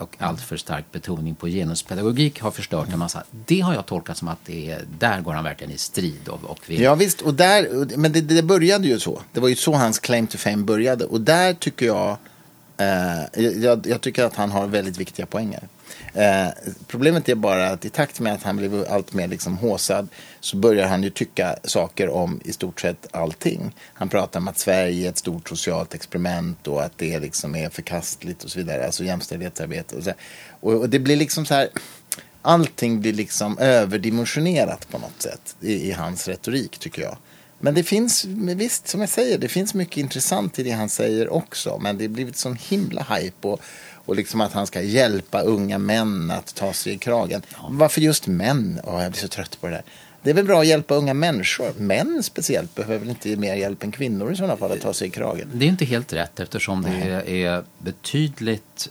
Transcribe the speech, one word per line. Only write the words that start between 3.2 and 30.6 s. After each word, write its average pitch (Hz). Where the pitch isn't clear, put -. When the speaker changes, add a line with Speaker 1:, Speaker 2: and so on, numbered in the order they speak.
Speaker 1:
Det 139
har 180
jag 98
tolkat -
som 85
att 82
det 80
är, 78
där 107
går 82
han 78
verkligen 73
i 71
strid 85
och, -
och -
vill 82
Speaker 2:
Ja, 135
visst, 185
och 151
där, 175
och, 131
men 156
det, 165
det 160
började 185
ju 113
så. -
Det 120
var 127
ju 127
så -
hans 117
claim 117
to 107
fame 104
började, 113
och -
där 175
tycker 131
jag, 101
eh, 90
jag, 117
jag 113
tycker 127
att 113
han 101
har 101
väldigt 95
viktiga 92
poänger. 107
Eh, 98
problemet 151
är 123
bara 95
att 92
i 107
takt -
med 107
att 98
han 101
blev 101
allt 98
mer, 90
liksom, 87
håsad, 98
så -
börjar 98
han 95
ju 98
tycka -
saker -
om 85
i 85
stort -
sett -
allting. -
Han -
pratar 92
om 92
att 92
Sverige 90
är 90
ett -
stort 85
socialt 82
experiment 87
och 71
att -
det, 82
liksom, 76
är 80
förkastligt -
och -
så 90
vidare, 80
alltså -
jämställdhetsarbete 85
och -
så 185
här. -